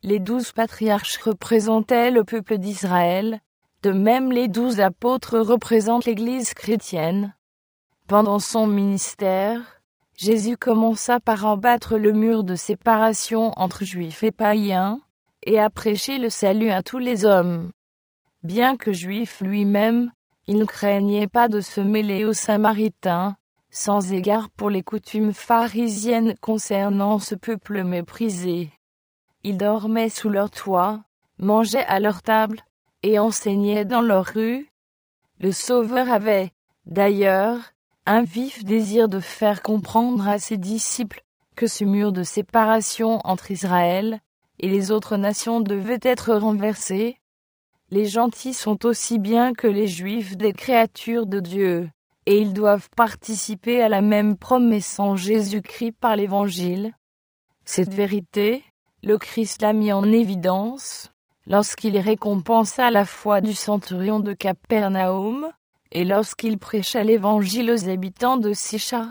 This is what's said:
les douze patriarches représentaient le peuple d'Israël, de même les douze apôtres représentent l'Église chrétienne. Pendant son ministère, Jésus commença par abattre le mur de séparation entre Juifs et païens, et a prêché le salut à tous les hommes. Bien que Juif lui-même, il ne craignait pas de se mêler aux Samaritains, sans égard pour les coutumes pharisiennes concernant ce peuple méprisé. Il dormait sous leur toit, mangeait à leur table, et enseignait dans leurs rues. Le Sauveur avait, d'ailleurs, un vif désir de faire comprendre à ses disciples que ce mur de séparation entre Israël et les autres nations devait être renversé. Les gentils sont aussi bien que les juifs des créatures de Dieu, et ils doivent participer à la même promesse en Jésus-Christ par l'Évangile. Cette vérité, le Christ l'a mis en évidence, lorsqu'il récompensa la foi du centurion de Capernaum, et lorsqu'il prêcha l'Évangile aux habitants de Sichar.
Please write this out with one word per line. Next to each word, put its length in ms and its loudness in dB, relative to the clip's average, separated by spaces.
les 180 0
douze 320 -4
patriarches 640 -2
représentaient 920 2
le 140 6
peuple 340 -4
d'Israël, 840 0
de 80 2
même 400 2
les 160 2
douze 320 -2
apôtres 600 0
représentent 680 2
l'Église 500 -2
chrétienne. 800 -2
Pendant 320 4
son 260 0
ministère, 1160 -2
Jésus 380 0
commença 640 0
par 280 -2
abattre 500 2
le 140 4
mur 320 2
de 100 -4
séparation 1000 0
entre 300 -4
Juifs 380 -8
et 80 2
païens, 680 0
et 160 4
a 120 2
prêché 480 -4
le 100 -2
salut 400 2
à 140 0
tous 160 -8
les 260 0
hommes. 460 4
Bien 340 0
que 140 -4
Juif 500 -6
lui-même, 680 2
il 120 0
ne 80 2
craignait 640 0
pas 200 2
de 120 0
se 220 -6
mêler 420 0
aux 100 0
Samaritains, 1040 0
sans 420 -2
égard 380 0
pour 180 -4
les 140 -2
coutumes 500 -2
pharisiennes 1080 0
concernant 760 0
ce 160 -6
peuple 500 -6
méprisé. 880 -4
Il 140 -4
dormait 520 0
sous 200 -4
leur 220 0
toit, 500 -2
mangeait 460 2
à 140 0
leur 220 0
table, 400 0
et 160 4
enseignait 680 0
dans 160 0
leurs 240 4
rues. 440 -4
Le 120 0
Sauveur 600 0
avait, 400 2
d'ailleurs, 840 2
un 180 4
vif 400 -8
désir 460 2
de 100 -4
faire 420 -2
comprendre 680 0
à 120 0
ses 180 -6
disciples 640 -6
que 120 0
ce 160 -4
mur 280 2
de 120 -4
séparation 1000 0
entre 280 -4
Israël 680 0
et 100 -4
les 220 0
autres 260 0
nations 440 -2
devait 400 -2
être 320 0
renversé. 840 -2
Les 160 2
gentils 480 -2
sont 320 -4
aussi 340 0
bien 340 2
que 140 -2
les 200 2
juifs 500 -6
des 160 0
créatures 720 0
de 140 -4
Dieu, 500 -2
et 140 6
ils 140 0
doivent 420 2
participer 840 -2
à 80 4
la 120 2
même 360 2
promesse 640 0
en 160 0
Jésus-Christ 760 -2
par 240 0
l'Évangile. 800 -2
Cette 280 -2
vérité, 720 -2
le 140 2
Christ 440 -4
l'a 120 2
mis 180 2
en 120 0
évidence, 1080 0
lorsqu'il 500 0
récompensa 920 2
la 140 4
foi 360 0
du 120 -2
centurion 640 -2
de 140 -4
Capernaum, 1200 -2
et 140 -2
lorsqu'il 520 -2
prêcha 460 -4
l'Évangile 680 2
aux 180 0
habitants 480 -2
de 160 0
Sichar. 560 -6